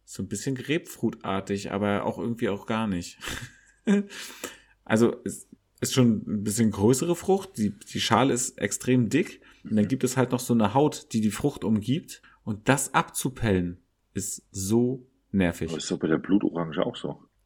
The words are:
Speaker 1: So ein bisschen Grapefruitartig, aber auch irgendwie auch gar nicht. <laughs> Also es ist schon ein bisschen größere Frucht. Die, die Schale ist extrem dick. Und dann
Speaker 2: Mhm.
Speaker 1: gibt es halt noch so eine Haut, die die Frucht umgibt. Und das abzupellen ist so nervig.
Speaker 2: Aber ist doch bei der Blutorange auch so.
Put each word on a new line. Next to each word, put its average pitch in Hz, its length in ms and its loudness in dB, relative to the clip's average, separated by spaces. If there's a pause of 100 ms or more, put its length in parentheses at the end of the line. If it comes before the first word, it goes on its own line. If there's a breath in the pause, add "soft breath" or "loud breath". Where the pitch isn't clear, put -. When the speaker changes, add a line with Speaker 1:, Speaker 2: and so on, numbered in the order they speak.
Speaker 1:
So - 180 -12
ein 95 60 -8
bisschen 131 260 -6
Grapefruitartig, 104 1160 -4
aber 101 320 0
auch 104 140 -2
irgendwie 117 300 -2
auch 101 180 -4
gar 113 200 -2
nicht. 90 320 -4 (680 loud breath)
<laughs> 202 220 2 (760 loud breath)
Also 110 380 4
es - 240 -8 (320)
ist - 140 -4
schon 117 320 6
ein 104 180 -2
bisschen 107 260 2
größere 131 460 4
Frucht. - 420 0
Die, 104 120 0 (220)
die - 80 -4
Schale 123 320 4
ist - 260 -4
extrem 123 500 0
dick. 135 320 -2 (240 soft breath)
Und 107 120 -2
dann 104 80 4
Speaker 2:
Mhm. - 40 0
Speaker 1:
gibt 131 160 0
es 123 120 -2
halt 127 160 2
noch 123 80 0
so 123 140 0
eine 107 200 2
Haut, 143 380 0
die 113 80 0
die 107 100 2
Frucht - 340 -4
umgibt. 107 580 -2 (220 soft breath)
Und 107 240 -4
das 139 260 2
abzupellen 101 840 0 (340)
ist - 380 -8
so 117 560 0 (260)
nervig. 87 380 0
Speaker 2:
Aber 80 80 -4
ist - 120 -8
doch 104 80 0
bei 87 100 0
der 78 100 4
Blutorange 85 680 0
auch - 120 -4
so. - 260 -10 (240)